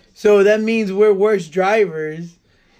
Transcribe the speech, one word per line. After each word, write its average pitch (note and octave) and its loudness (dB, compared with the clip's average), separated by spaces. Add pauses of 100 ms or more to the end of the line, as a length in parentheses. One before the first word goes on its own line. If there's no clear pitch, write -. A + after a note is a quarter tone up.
(140)
So G#3 2
that G#3+ 2
means A3 -2
we're G#3 2
worse G3 -2
drivers E3+ -4 (420)